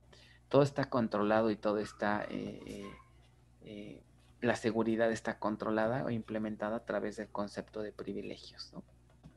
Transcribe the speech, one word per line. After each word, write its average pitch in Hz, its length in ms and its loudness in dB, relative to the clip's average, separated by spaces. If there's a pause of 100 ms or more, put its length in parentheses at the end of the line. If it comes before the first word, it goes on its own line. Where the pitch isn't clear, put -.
(500)
Todo 135 120 8
está 139 280 2
controlado 110 600 4
y 104 60 2
todo 107 240 0
está, 104 500 0
eh, 104 360 -6
eh, 104 260 -10 (720)
eh, 104 420 -14 (380)
la 113 140 4
seguridad 113 560 2
está 110 280 -4
controlada 110 640 0
o - 60 -2
implementada 110 640 -4
a 117 100 -6
través 104 300 -2
del 104 140 -8
concepto 101 520 -6
de 104 100 -6
privilegios, - 800 -10
¿no? - 120 -14 (540)